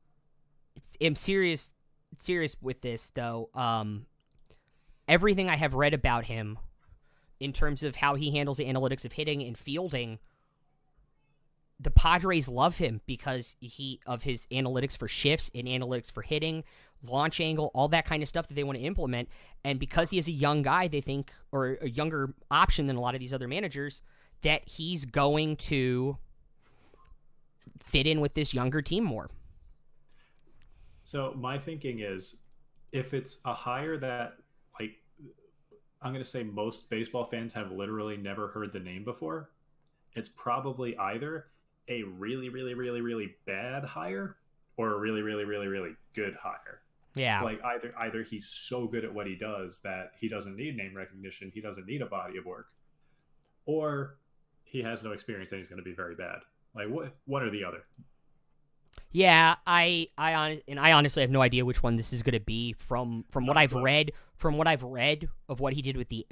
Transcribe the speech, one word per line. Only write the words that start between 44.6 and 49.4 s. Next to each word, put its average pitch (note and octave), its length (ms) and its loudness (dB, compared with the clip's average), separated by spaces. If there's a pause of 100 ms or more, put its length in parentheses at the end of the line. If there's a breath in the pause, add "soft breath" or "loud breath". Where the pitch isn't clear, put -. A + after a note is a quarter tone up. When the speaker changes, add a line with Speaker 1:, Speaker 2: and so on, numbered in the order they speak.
Speaker 2:
or A2+ 180 0
a G2+ 40 -2
really, G#2+ 240 -2
really, G#2+ 220 -2
really, G2+ 220 -4
really F#2 300 -6 (180)
good G2+ 260 -4
hire. - 420 -12 (340)
Speaker 1:
Yeah. A#2 260 0
Speaker 2:
Like, A2 220 -4
either, A#2+ 340 -6
either A2+ 240 -6
he's G#2 240 -12
so B2 400 -6
good A2+ 180 -6
at G#2 100 -8
what G#2 120 -6
he F#2+ 100 -8
does G2 480 -8